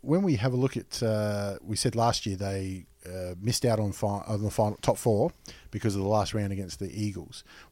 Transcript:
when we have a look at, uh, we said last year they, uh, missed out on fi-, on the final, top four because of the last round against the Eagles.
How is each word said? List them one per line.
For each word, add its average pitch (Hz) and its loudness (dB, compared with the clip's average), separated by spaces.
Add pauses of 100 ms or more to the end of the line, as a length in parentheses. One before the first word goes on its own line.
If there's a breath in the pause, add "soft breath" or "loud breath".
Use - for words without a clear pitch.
when 156 2
we 180 4
have 123 0
a - -2
look 131 2
at, - -8
uh, 104 0
we 101 -6
said 110 0
last 117 2
year 98 -2
they, 95 -4 (200)
uh, 90 -6
missed 117 0
out 113 4
on 104 0
fi-, 101 0
on 104 0
the 104 0
final, 104 2
top 117 2
four 117 2 (400 loud breath)
because 104 -2
of 98 0
the 95 0
last 104 2
round 101 0
against 95 -6
the 95 -6
Eagles. 101 -6 (280 loud breath)